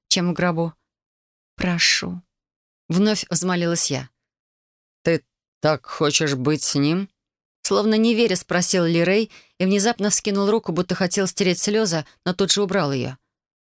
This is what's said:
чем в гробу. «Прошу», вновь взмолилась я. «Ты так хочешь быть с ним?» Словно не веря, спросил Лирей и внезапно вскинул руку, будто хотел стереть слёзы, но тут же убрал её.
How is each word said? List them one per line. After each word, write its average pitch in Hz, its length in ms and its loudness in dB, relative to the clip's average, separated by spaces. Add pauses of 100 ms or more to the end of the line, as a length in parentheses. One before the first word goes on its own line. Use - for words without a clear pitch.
чем 180 240 0
в - 20 -4
гробу. 170 400 -2 (840)
«Прошу», 180 680 -2 (680)
вновь 202 400 0
взмолилась 170 640 0
я. 131 180 -6 (960)
«Ты 165 200 0 (380)
так 151 240 0
хочешь 147 500 -2
быть 143 280 -2
с - 120 0
ним?» 160 340 0 (520)
Словно 208 340 2
не 226 200 4
веря, 220 200 2
спросил 175 500 0
Лирей 175 440 2 (280)
и 185 80 -2
внезапно 202 440 0
вскинул 202 400 0
руку, 220 220 0
будто 180 240 -2
хотел 190 320 0
стереть 180 320 0
слёзы, 202 460 0 (200)
но 180 80 0
тут 185 180 0
же 202 100 0
убрал 180 320 0
её. 127 240 -6 (460)